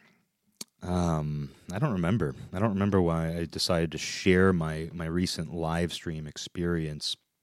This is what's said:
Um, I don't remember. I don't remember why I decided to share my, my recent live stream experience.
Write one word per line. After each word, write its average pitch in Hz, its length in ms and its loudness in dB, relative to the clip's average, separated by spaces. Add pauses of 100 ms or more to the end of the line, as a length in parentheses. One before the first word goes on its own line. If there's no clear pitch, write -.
(840)
Um, 78 680 0 (220)
I 92 60 -4
don't 143 140 0
remember. 82 420 2 (180)
I 90 60 -4
don't 110 120 2
remember 98 320 4
why 82 340 2
I 85 80 -2
decided 85 480 0
to 76 60 -6
share 95 540 4
my, 80 400 -2
my 85 140 -6
recent 87 460 -2
live 82 400 0
stream 78 340 -8
experience. 80 920 -4 (260)